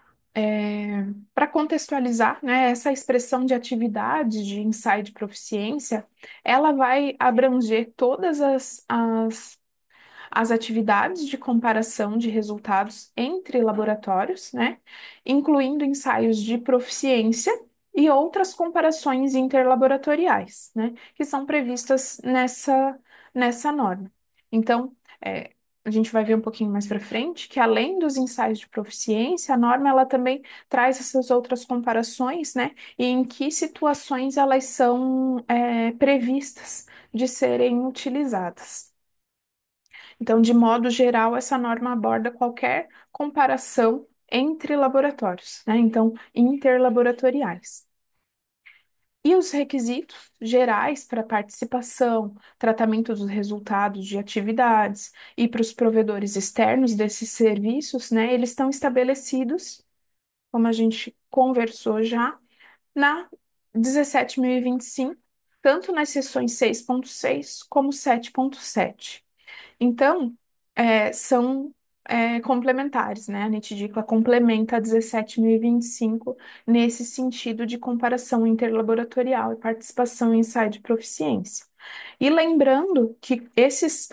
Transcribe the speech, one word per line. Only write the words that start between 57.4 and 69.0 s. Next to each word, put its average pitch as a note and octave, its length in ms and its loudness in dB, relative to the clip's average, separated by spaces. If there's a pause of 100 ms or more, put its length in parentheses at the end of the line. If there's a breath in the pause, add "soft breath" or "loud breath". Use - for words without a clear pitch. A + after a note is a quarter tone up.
né, A3+ 220 2
eles B3 180 0
estão C4+ 200 0
estabelecidos, C4 1120 -2 (680)
como A#3 160 2
a A3+ 40 2
gente A3+ 420 0 (140)
conversou A#3 720 0
já, A#3 360 -2 (560 soft breath)
na D4 340 0 (460)
dezessete C4 640 0
mil B3+ 120 2
e B3+ 80 0
vinte B3 220 -2
e - 20 -6
cinco, C4+ 360 -4 (400)
tanto F#4 320 2
nas D4+ 180 0
seções C4 420 -2
seis A#3 280 0
ponto B3+ 280 -4
seis - 560 -4
como C#4 280 0
sete A#3 380 -2
ponto C4 260 -2
sete. - 680 -6 (560 loud breath)